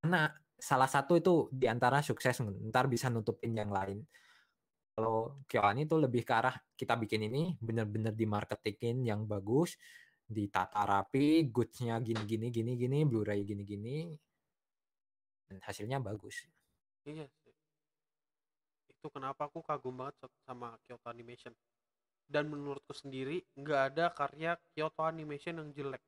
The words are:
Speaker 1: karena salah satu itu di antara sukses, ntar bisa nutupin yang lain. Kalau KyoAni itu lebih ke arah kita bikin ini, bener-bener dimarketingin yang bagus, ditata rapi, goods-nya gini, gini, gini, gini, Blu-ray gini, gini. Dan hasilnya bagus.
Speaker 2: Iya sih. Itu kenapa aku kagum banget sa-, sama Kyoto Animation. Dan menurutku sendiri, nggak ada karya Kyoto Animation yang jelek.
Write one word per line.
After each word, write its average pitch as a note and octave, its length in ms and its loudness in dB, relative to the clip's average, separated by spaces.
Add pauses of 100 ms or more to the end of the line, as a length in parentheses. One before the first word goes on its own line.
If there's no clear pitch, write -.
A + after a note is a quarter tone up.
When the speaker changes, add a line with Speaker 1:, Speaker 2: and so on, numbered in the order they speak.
Speaker 1:
karena D#3 320 4 (240)
salah C3+ 320 4
satu C#3+ 240 4
itu E3+ 400 6
di C3 160 2
antara B2 320 6
sukses, B2+ 400 2
ntar A2 480 0
bisa A#2 180 0
nutupin A#2 460 -2
yang G#2 160 -2
lain. G2 320 -2 (880)
Kalau A2+ 540 -2
KyoAni A2 420 2
itu D#3+ 80 4
lebih B2 300 2
ke B2 80 2
arah A#2+ 220 2 (180)
kita A#2+ 240 -2
bikin G#2+ 320 -2
ini, D#3+ 320 -2
bener-bener A2 500 -2
dimarketingin A2 920 -2
yang G#2+ 180 -2
bagus, G#2+ 540 0 (500)
ditata G2+ 560 -2
rapi, C3+ 640 4
goods-nya A#2 520 0
gini, A2 240 -2
gini, A2 280 -2
gini, A#2 240 0
gini, B2 280 0
Blu-ray G#2 400 2
gini, G2+ 200 -6
gini. G#2 320 -8 (1500)
Dan F#2+ 160 -18
hasilnya G#2+ 320 -8
bagus. G#2+ 480 -10 (600)
Speaker 2:
Iya D3+ 200 -12
sih. - 280 -20 (1400)
Itu - 160 -16
kenapa C#3 400 -8
aku - 160 -12
kagum B2+ 320 -6
banget C3 240 -12
sa-, - 240 -20
sama A#2+ 400 -14
Kyoto A#2+ 240 -16
Animation. A#2+ 440 -16 (800)
Dan D3 160 0
menurutku C#3+ 480 -8
sendiri, C3+ 480 -8 (160)
nggak C#3+ 220 2 (100)
ada E3 160 0
karya D#3 480 -4 (160)
Kyoto D#3 320 -4
Animation D#3+ 560 -6
yang D3+ 160 -12
jelek. C#3 320 -8